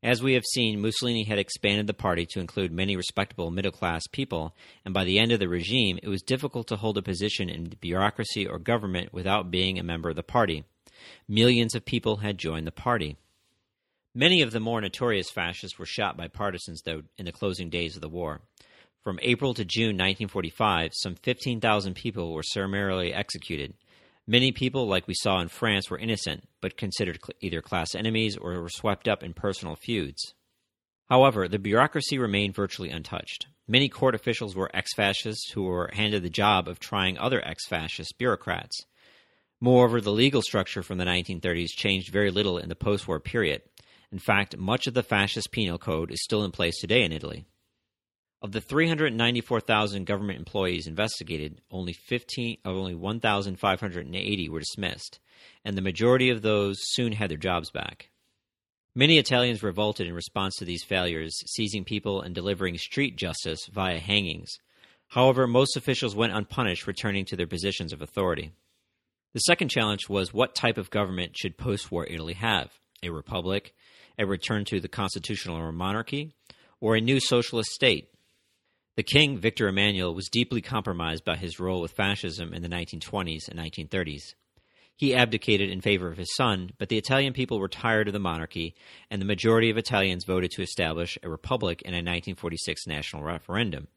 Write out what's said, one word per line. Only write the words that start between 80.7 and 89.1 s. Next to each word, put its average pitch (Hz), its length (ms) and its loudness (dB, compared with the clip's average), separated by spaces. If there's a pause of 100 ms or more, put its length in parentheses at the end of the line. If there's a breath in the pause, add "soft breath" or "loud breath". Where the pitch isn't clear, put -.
by 85 100 0
his 85 240 -8
role 92 220 -2
with 82 120 -6
fascism 98 600 -2
in 85 80 -8
the 87 60 -6
nineteen 85 320 -6
twenties 82 480 -6
and 82 100 -12
nineteen 80 300 -10
thirties. 78 480 -4 (600 soft breath)
He 135 200 2
abdicated 107 560 4
in 92 100 -6
favor 90 300 2
of 80 80 -12
his 87 160 -6
son, 95 420 2
but 101 120 -6
the 110 100 2
Italian 135 340 2
people 127 240 -2
were 98 100 -2
tired 107 380 2
of 101 80 -4
the 104 60 -2
monarchy, 82 560 -4 (340 loud breath)
and 101 100 -6